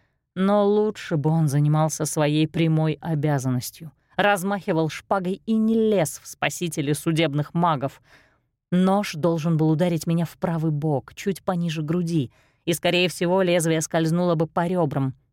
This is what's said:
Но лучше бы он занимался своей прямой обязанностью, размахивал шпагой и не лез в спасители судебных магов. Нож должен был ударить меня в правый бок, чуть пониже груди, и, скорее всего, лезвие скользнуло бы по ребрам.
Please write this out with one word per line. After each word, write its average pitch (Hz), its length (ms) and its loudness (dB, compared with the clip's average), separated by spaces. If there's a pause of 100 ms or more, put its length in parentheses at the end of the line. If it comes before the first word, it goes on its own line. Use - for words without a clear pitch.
(360)
Но 202 300 2
лучше 208 520 0
бы 151 140 0
он 160 160 2
занимался 151 580 2
своей 151 420 0
прямой 156 540 0
обязанностью, 143 920 -2 (240)
размахивал 190 760 0
шпагой 190 580 -4
и 226 80 0
не 220 180 2
лез 214 500 0
в - 40 -20
спасители 151 640 -4
судебных 151 640 -2
магов. 160 480 -2 (680)
Нож 190 420 0
должен 165 440 0
был 156 140 2
ударить 165 340 0
меня 170 200 0
в - 120 -12
правый 165 340 -2
бок, 147 440 -4
чуть - 280 -6
пониже 170 380 -2
груди, 160 500 -2 (340)
и, 165 80 0
скорее 180 360 0
всего, 180 320 0
лезвие 165 400 2
скользнуло 170 540 0
бы 160 100 0
по 170 220 -2
ребрам. 143 480 0 (180)